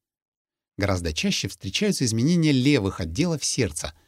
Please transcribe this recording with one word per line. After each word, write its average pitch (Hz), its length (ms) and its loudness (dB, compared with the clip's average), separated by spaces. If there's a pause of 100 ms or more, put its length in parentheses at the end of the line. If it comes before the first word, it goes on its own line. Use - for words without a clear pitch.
(760)
Гораздо 90 360 0
чаще - 340 -2
встречаются 165 600 -2
изменения 151 440 2
левых 127 480 2
отделов 135 460 -2
сердца, - 500 -2 (140)